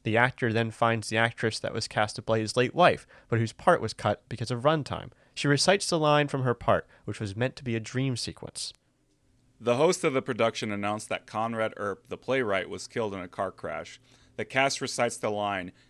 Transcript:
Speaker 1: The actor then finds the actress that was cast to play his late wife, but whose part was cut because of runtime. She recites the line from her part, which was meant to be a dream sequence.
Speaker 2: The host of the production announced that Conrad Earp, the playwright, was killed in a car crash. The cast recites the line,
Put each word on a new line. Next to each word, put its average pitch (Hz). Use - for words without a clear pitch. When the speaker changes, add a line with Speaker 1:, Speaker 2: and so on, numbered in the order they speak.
Speaker 1:
The 110
actor 123
then 113
finds 113
the 110
actress 117
that -
was -
cast -
to 110
play 110
his 110
late 123
wife, 156
but 117
whose 113
part -
was 110
cut -
because 123
of 120
runtime. 147
She -
recites 185
the 170
line 147
from 139
her 123
part, 95
which 104
was 98
meant 123
to -
be 120
a 113
dream 127
sequence. -
Speaker 2:
The 120
host 170
of 156
the 131
production 113
announced 104
that -
Conrad 110
Earp, 101
the 92
playwright, 104
was 95
killed 107
in 95
a 90
car 95
crash. -
The 110
cast 135
recites 120
the 110
line, 101